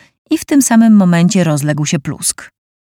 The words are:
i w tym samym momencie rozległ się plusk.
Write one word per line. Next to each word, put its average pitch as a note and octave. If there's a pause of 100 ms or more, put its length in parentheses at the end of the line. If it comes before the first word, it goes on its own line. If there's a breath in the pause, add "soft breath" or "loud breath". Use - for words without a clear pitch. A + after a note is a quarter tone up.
(320 soft breath)
i D#4
w -
tym C#4+
samym A3+
momencie F3
rozległ D3+
się E3
plusk. - (380)